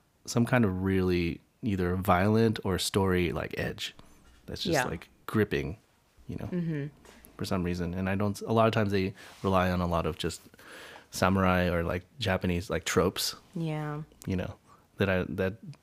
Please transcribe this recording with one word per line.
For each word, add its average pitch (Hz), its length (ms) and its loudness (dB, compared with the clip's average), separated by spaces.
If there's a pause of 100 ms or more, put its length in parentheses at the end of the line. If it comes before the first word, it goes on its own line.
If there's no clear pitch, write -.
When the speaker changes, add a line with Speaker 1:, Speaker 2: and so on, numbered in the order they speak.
(260)
Speaker 1:
some 117 180 0
kind 120 220 2
of 92 160 -2
really 92 580 2 (220)
either 92 340 0
violent 104 680 4
or 90 140 0
story, 92 540 0
like, - 260 -6
edge - 360 -6 (520)
that's - 180 -10
just 170 100 -2
Speaker 2:
Yeah. 127 100 2
Speaker 1:
like, - 240 -8 (160)
gripping, 73 540 0 (500)
you - 80 -6
know, - 160 -8
Speaker 2:
Mm-hmm. 160 340 -2 (520)
Speaker 1:
for - 80 -6
some 92 160 0
reason. 87 320 -2
And 95 140 -2
I 98 80 0
don't, 101 260 -2
a - 100 -2
lot 113 140 6
of 107 80 2
times 104 180 2
they 98 220 0 (280)
rely 92 280 4
on 90 100 2
a 87 60 2
lot 85 180 0
of 78 140 -4
just - 240 -6 (680)
samurai 92 560 4
or, 85 140 0
like, 87 200 -4 (160)
Japanese, 92 520 0
like, 82 140 -4
tropes, - 500 0 (200)
Speaker 2:
Yeah. 151 480 -6 (240)
Speaker 1:
you 98 100 0
know, 92 180 -6 (440)
that 98 100 2
I, 92 220 2
that 95 240 -2 (280)